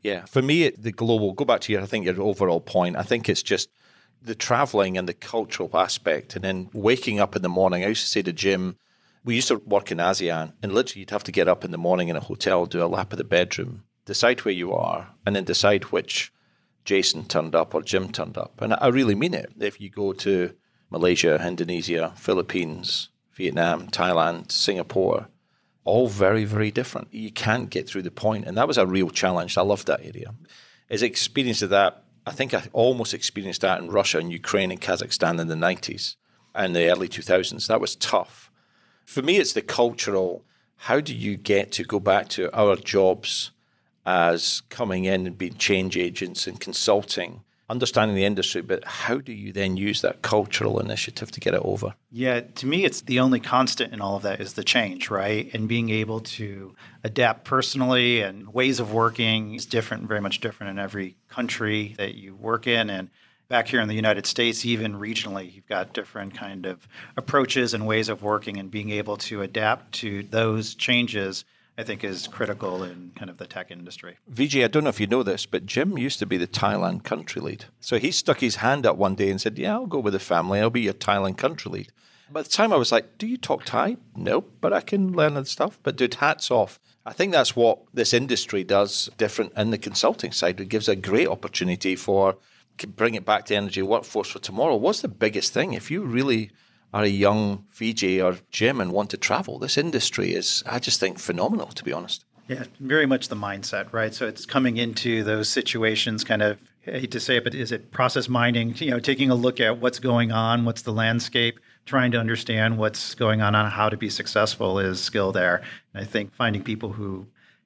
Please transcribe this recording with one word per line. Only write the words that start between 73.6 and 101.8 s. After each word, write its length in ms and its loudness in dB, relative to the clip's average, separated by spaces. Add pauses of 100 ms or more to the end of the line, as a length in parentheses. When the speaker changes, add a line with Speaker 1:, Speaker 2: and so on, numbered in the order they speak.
Speaker 2:
industry. 460 -18 (100)
Speaker 1:
V 200 -2
J, 160 2
I 40 4
don't 160 2
know 60 2
if 100 -4
you 80 0
know 160 2
this, 220 -2
but 200 -4
Jim 320 0
used 220 -4
to 60 -2
be 120 -2
the 100 0
Thailand 560 0
country 380 -6
lead. 240 -10 (140)
So 180 -2
he 140 0
stuck 280 0
his 180 0
hand 280 0
up 120 4
one 180 2
day 140 2
and 120 0
said, 160 -4
"Yeah, 160 0
I'll 120 -2
go 140 -2
with 140 0
the 60 0
family. 400 0
I'll 100 4
be 120 0
your 120 0
Thailand 440 0
country 340 -2
lead." 200 -8 (380)
By 140 -6
the 60 -12
time 220 4
I 60 6
was 140 4
like, 260 2
"Do 80 -6
you 120 -2
talk 280 -4
Thai?" 320 0 (180)
"Nope, 360 -2 (100)
but 120 2
I 80 2
can 320 0
learn 220 2
and 120 -4
stuff." 340 -4
But 140 -2
dude, 200 0
hats 360 0
off. 280 2 (260)
I 80 -14
think 180 0
that's 240 4
what 240 6 (140)
this 200 2
industry 500 0
does 540 2
different 400 -2
in 140 2
the 60 0
consulting 540 0
side. 280 0
It 100 -8
gives 180 0
a 80 4
great 340 2
opportunity 680 -2
for, 420 2 (400)
can 140 -10
bring 240 0
it 100 -6
back 200 2
to 100 0
energy 260 -2
workforce 480 0
for 100 -10
tomorrow. 360 0
What's 260 2
the 60 -4
biggest 460 0
thing? 200 0
If 160 -8
you 140 -4
really 480 0 (420)
are 100 2
a 40 4
young 640 2
V 220 -4
J 280 2
or 160 2 (140)
Jim 300 2
and 100 0
want 200 0
to 60 -8
travel, 400 -2
this 200 -2
industry 560 0
is, 320 -2
I 120 -4
just 220 0
think, 200 -2
phenomenal, 480 -2
to 180 -14